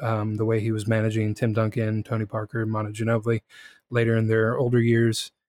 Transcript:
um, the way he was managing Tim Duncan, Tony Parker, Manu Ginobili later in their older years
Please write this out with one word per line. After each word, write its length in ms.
um, 320
the 100
way 160
he 100
was 160
managing 460
Tim 220
Duncan, 480
Tony 240
Parker, 400
Manu 260
Ginobili 480
later 300
in 80
their 320
older 240
years 500